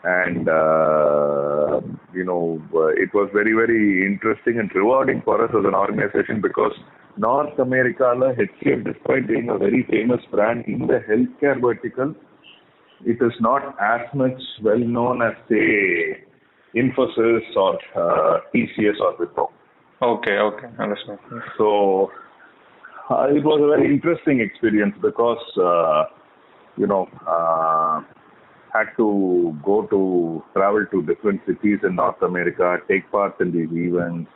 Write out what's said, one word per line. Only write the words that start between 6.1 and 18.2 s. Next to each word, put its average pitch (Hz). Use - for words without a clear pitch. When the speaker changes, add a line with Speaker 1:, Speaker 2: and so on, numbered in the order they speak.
Speaker 1:
because 107
North 147
America-ல 127
H -
C -
L, -
despite -
being 117
a 113
very 123
famous 113
brand 113
in 123
the 123
healthcare 127
vertical, 127
it 117
is 117
not 139
as 120
much 127
well 110
known 123
as, 104
say, 110
Infosys 117
or, 95
uh, -